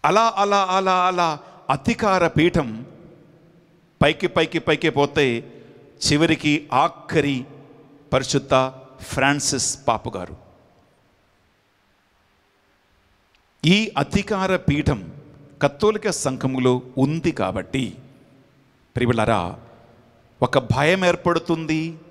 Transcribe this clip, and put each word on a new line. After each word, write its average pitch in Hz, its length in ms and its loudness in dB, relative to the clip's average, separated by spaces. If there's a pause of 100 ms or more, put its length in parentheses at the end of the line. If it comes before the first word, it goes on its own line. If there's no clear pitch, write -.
అలా, 220 320 2
అలా, 202 280 2
అలా, 185 420 0
అలా 170 340 0 (300)
అధికార 185 580 0
పీఠం 147 580 0 (1160)
పైకి, 156 240 2
పైకి, 160 320 0
పైకి 151 320 0
పోతే 139 640 0 (600)
చివరికి 151 600 2
ఆఖరి 143 720 0 (680)
పరిశుద్ధ 135 580 0 (300)
ఫ్రాన్సిస్ 135 760 0 (100)
పాపు 110 280 -4
గారు. 90 200 -12 (3250)
ఈ 208 340 2
అధికార 190 580 -2
పీఠం 139 560 -2 (500)
కథోలిక 208 480 0
సంఘములో 127 720 0 (160)
ఉంది 156 340 0
కాబట్టి, 95 640 -4 (1000)
ప్రియులారా, 113 640 2 (800)
ఒక 135 160 2
భయం 147 460 2
ఏర్పడుతుంది 165 960 -2 (120)